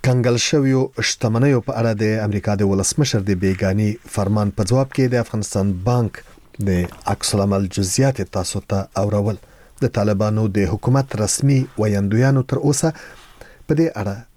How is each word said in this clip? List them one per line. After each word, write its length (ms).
کنګل 360
شویو 400
شتمنیو 560
په 160
اړه 220
د 240
امریکا 340
د 100
ولسمشر 560
د 160
بیګانۍ 720
فرمان 440
په 120
ځواب 240
کې 200
د 100
افغانستان 480
بانک 320
د 20
عکس 260
العمل 300
جزئیات 440
تاسو 240
ته 300
اورول. 400
د 180
طالبانو 460
د 160
حکومت 500
رسمي 380
ویاندویانو 680
تر 100
اوسه 300
په 840
دې 100
اړه 160